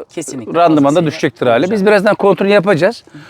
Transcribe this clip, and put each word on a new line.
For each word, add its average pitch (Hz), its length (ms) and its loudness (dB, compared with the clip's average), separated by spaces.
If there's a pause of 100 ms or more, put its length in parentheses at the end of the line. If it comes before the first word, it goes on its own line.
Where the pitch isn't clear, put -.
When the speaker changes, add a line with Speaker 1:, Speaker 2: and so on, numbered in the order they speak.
(160)
Speaker 1:
Kesinlikle 135 380 -12
Speaker 2:
randıman 160 240 2
da 147 60 2
Speaker 1:
fazlasıyla 156 280 2
Speaker 2:
düşecektir - 360 -4
hali. 120 160 2
Biz 180 80 -2
Speaker 1:
olacak. 202 160 0
Speaker 2:
birazdan 208 280 2
kontrolü 196 340 0
yapacağız. 196 540 0 (260)